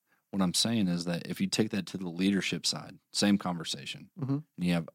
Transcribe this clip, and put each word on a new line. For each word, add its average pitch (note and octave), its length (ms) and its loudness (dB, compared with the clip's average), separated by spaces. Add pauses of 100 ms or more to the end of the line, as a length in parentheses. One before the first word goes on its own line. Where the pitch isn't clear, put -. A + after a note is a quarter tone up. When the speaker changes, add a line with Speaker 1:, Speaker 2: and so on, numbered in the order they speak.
(300)
Speaker 1:
What G2 120 2
I'm F2 120 4
saying A2 340 2
is F2 160 0
that E2+ 240 -2
if - 120 -4
you G2 60 0
take A2 240 0
that F#2+ 160 -4
to - 120 -8
the F#2 100 -6
leadership F2+ 580 0
side, - 320 -6 (140)
same G2+ 260 4
conversation, - 720 -6 (100)
Speaker 2:
Mm-hmm. C3+ 120 -2
Speaker 1:
and D3 120 -4 (220)
you F2 80 4
have E2 200 -2